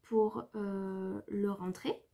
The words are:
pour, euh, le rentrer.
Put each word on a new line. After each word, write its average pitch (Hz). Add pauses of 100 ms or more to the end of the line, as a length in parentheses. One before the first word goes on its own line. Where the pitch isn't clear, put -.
pour, 220 (100)
euh, 196
le 202
rentrer. 196 (120)